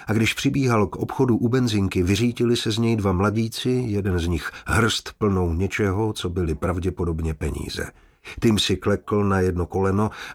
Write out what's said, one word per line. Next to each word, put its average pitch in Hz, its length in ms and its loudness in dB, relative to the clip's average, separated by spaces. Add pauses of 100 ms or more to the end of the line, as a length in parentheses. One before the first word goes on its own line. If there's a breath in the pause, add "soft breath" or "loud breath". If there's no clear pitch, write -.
a 104 60 -2
když 110 200 2
přibíhal 127 540 2
k - 80 -10
obchodu 127 420 2
u 120 120 2
benzinky, 104 540 2
vyřítili 117 540 2
se 117 140 -2
z 107 60 -2
něj 117 180 2
dva 98 160 2
mladíci, 107 580 0
jeden 104 500 0
z 85 80 0
nich 85 240 -2 (140 loud breath)
hrst - 520 0
plnou 95 360 2
něčeho, 98 600 0
co - 160 -6
byly 87 260 -2
pravděpodobně 85 800 -4
peníze. 76 580 -6 (500 loud breath)
Tim 107 180 4
si 92 180 0
klekl 104 460 0
na 98 160 2
jedno 90 260 0
koleno 98 460 0 (240 loud breath)